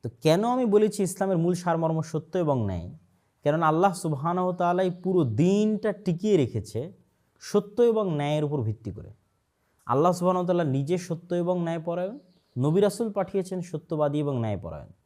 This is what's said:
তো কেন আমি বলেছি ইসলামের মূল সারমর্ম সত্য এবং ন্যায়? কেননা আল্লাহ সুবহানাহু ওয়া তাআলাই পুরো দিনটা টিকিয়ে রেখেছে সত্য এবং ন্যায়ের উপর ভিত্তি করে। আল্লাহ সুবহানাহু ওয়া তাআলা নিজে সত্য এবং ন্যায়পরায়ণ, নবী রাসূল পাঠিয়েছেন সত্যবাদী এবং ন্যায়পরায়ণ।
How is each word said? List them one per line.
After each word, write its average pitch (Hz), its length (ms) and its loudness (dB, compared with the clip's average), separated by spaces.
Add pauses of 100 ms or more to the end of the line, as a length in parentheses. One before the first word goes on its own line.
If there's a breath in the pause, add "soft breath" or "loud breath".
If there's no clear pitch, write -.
তো 120 60 -6 (120)
কেন 165 220 4
আমি 247 220 0
বলেছি 208 380 4
ইসলামের 190 340 0
মূল 170 160 2
সারমর্ম 165 480 0
সত্য - 360 -6
এবং 143 280 0
ন্যায়? 90 260 -4 (520)
কেননা 160 240 2
আল্লাহ 170 260 4
সুবহানাহু 170 540 -2
ওয়া 180 100 -4
তাআলাই 180 320 2
পুরো 180 340 0
দিনটা 196 720 2
টিকিয়ে 185 440 0
রেখেছে 123 540 -2 (480)
সত্য 202 420 -2
এবং 220 340 2
ন্যায়ের 147 280 0
উপর 147 180 -2
ভিত্তি 107 300 -4
করে। 101 220 -14 (720)
আল্লাহ 147 260 2
সুবহানাহু 180 340 0
ওয়া - 20 -6
তাআলা 175 240 2
নিজে 143 260 0
সত্য 175 380 -6
এবং 175 280 -2
ন্যায়পরায়ণ, 170 560 -6 (380)
নবী 156 240 2
রাসূল 208 300 0
পাঠিয়েছেন 185 500 -4
সত্যবাদী 151 580 -2
এবং 143 200 -2
ন্যায়পরায়ণ। 90 480 -6 (180)